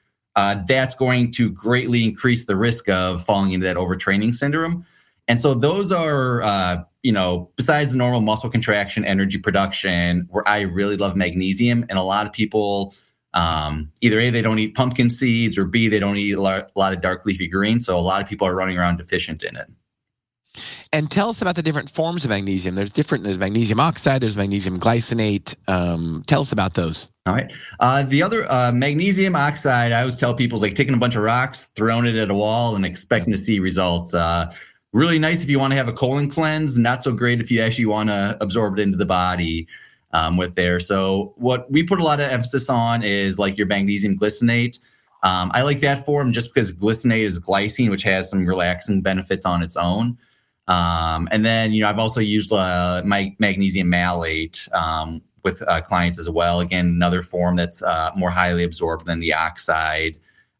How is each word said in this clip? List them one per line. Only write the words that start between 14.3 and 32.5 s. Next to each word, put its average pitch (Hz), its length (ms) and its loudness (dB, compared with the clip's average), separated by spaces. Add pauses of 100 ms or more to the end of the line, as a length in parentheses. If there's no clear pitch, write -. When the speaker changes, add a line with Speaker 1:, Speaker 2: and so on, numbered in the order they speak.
Speaker 1:
they 120 120 0
don't 110 180 0
eat 107 160 -4
pumpkin 127 340 2
seeds, 117 480 0
or 98 60 2
B, 113 240 0
they 104 100 2
don't 101 180 0
eat 101 160 -2
a 95 80 -2
lo-, 95 220 0 (120)
a - 40 -2
lot 95 140 2
of 90 80 -4
dark 92 260 -2
leafy 90 220 -2
greens. 104 360 0
So 90 140 0
a - 20 2
lot 95 220 0
of 98 60 -10
people 101 180 -2
are 92 80 0
running 92 240 -2
around 87 200 0
deficient 82 440 -6
in - 140 -10
it. - 100 -12 (1200)
Speaker 2:
And 151 200 -2
tell 202 180 0
us 226 140 -6
about 180 120 0
the 165 80 -2
different 151 280 -4
forms 165 340 -2
of 120 60 -2
magnesium. 95 440 -2
There's 101 200 -4
different, 151 300 0
there's 95 140 -2
magnesium 107 400 0
oxide, 143 440 2
there's 104 160 -2
magnesium 98 400 0
glycinate. 113 760 0 (140)
Um, 85 580 -2
tell 143 140 2
us 143 100 -4
about 98 240 0
those. 82 360 -4 (160)
Speaker 1:
All 92 80 2
right. - 180 -4 (260)
Uh, 135 260 4
the 139 180 2
other, 214 280 0
uh, 123 220 4
magnesium 170 640 2
oxide, 135 560 2
I 117 80 2
always 123 160 0
tell 120 160 0
people, 120 240 0
is 101 60 0
like 101 120 0
taking 135 200 2
a 120 40 2
bunch 120 160 2
of 110 80 0
rocks, 123 440 0 (100)
throwing 113 300 2
it 113 100 0
at 107 140 0
a 101 40 0
wall 110 400 0